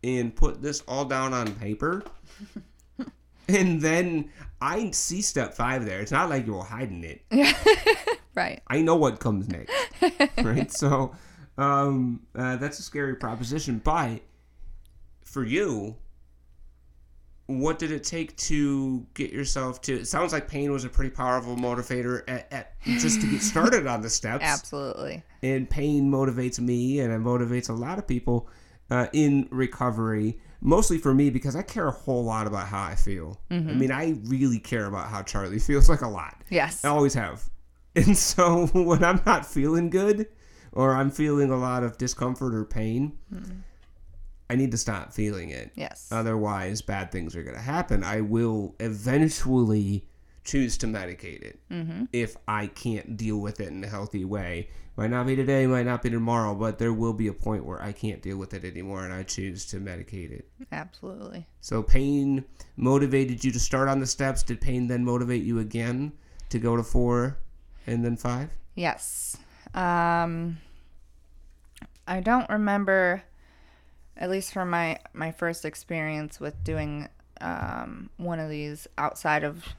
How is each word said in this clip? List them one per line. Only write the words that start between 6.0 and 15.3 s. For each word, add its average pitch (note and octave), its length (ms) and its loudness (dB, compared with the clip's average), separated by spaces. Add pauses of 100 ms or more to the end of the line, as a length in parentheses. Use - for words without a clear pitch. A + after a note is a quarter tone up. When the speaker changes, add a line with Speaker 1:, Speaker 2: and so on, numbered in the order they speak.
Speaker 1:
It's G#2+ 100 -6
not D#3+ 200 2
like C3 160 -2
you G#2+ 80 -4
were F#2+ 100 -6
hiding G#2 400 -8
it. D#2+ 260 -14
Speaker 2:
Yeah. C4+ 220 6 (100)
<laughs> - 720 4
Right. - 320 -4
Speaker 1:
I C#3 140 2
know D#3+ 160 6
what C3+ 240 4
comes G#2 280 0
next. F#2 240 -6 (280)
Speaker 2:
<laughs> - 380 2
Speaker 1:
Right? - 340 0
So, C#3 420 0 (420)
um, C#3 680 0 (120)
uh, B2+ 220 -4
that's C#3+ 220 -6
a - 40 -12
scary C#3 340 -6
proposition. A#2+ 680 -4
But D3 380 0 (1000)
for C3+ 200 -6